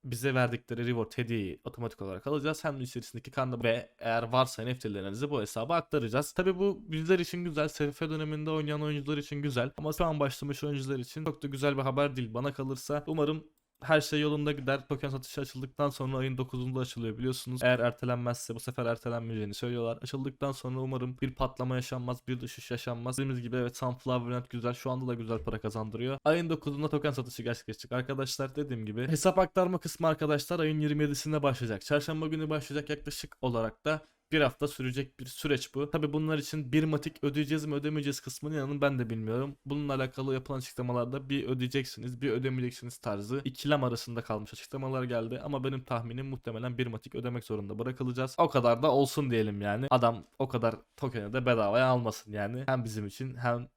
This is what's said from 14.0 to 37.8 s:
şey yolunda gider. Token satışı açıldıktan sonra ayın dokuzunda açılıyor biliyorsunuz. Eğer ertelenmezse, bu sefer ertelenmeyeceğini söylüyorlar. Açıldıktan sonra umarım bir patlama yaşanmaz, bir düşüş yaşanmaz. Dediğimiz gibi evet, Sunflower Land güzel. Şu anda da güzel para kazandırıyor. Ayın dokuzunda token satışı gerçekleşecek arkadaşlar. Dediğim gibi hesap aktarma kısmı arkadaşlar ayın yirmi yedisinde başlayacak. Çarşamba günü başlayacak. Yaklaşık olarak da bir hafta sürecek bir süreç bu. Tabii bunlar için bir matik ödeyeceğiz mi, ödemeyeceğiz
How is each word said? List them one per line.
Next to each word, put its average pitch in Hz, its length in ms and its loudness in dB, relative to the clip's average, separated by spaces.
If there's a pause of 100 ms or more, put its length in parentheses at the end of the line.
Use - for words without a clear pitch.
şey 151 180 0
yolunda 147 320 2
gider. 135 360 -2
Token 139 220 -2
satışı 135 320 -4
açıldıktan 135 480 -2
sonra 135 280 -2
ayın 131 200 0
dokuzunda 127 420 -2
açılıyor 117 380 -2
biliyorsunuz. 127 460 -2
Eğer 123 160 8
ertelenmezse, 120 760 0
bu 113 40 -8
sefer 123 260 -4
ertelenmeyeceğini 113 680 -2
söylüyorlar. 120 480 -2
Açıldıktan 135 500 -4
sonra 131 280 -4
umarım 127 420 -4
bir 131 140 -2
patlama 127 400 0
yaşanmaz, 123 520 -4
bir 127 120 -2
düşüş 120 320 -10
yaşanmaz. 120 460 -4
Dediğimiz 135 240 0
gibi 120 140 -4
evet, 123 220 0
Sunflower 127 540 0
Land 123 180 -2
güzel. 120 240 -2
Şu 127 180 -4
anda 127 160 -2
da 123 60 0
güzel 113 260 -2
para 113 200 -4
kazandırıyor. 113 680 -2
Ayın 165 240 4
dokuzunda 147 400 0
token 151 220 2
satışı 123 320 -6
gerçekleşecek 117 480 -6
arkadaşlar. 131 640 -2
Dediğim 131 300 -4
gibi 113 220 -2
hesap 180 320 4
aktarma 180 380 4
kısmı 165 300 0
arkadaşlar 151 520 2
ayın 156 200 2
yirmi 151 240 4
yedisinde 147 400 0
başlayacak. 123 380 2
Çarşamba 156 460 0
günü 156 220 -2
başlayacak. 147 400 -2
Yaklaşık - 520 -6
olarak 113 440 0
da 156 160 2 (300)
bir 156 100 6
hafta 139 260 4
sürecek 131 520 -4
bir 127 60 -8
süreç 131 500 0
bu. 143 140 -2
Tabii 151 240 0
bunlar 156 240 2
için 147 340 -4
bir 156 120 6
matik 151 400 0
ödeyeceğiz 147 420 0
mi, 151 100 -2
ödemeyeceğiz 143 440 0